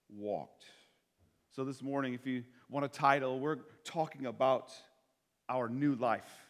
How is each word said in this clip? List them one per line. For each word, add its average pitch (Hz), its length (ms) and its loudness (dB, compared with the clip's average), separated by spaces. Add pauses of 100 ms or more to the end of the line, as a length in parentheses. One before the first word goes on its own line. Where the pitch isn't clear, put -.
walked." 101 560 -8 (840)
So 135 120 -8
this 131 200 -6
morning, 135 320 -2
if 123 120 -10
you 127 160 -2 (260)
want 143 160 -2
a 139 40 -2
title, 139 500 2
we're 147 200 -2 (260)
talking 156 420 -4
about 127 460 2 (760)
our 123 200 2
new 139 260 2
life 110 560 0